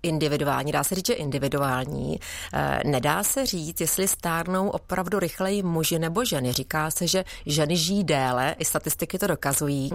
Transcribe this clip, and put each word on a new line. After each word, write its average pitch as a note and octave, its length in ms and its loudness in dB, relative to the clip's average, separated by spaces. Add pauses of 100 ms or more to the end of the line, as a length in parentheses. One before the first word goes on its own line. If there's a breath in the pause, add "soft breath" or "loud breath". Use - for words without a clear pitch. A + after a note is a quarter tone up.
individuální. D3 680 0
Dá C#3+ 120 0
se F#3 120 0
říct, F#3 120 -2
že A#3+ 60 4
individuální. C#3 1040 -2 (340 loud breath)
Eh, C#3 320 0
nedá D3 380 2
se C4+ 220 0
říct, E3 360 -4
jestli F#3 260 0
stárnou F3+ 640 0
opravdu F#3 500 -2
rychleji F#3+ 440 0
muži E3 360 2
nebo E3+ 260 0
ženy. B2+ 280 0
Říká D#3 380 -2
se, F3 160 -2
že F#3 180 2 (200 loud breath)
ženy D3+ 320 2
žijí F#3 260 2
déle, C3+ 560 2
i D#3+ 60 -4
statistiky - 540 -2
to G3+ 80 0
dokazují. C#3+ 680 0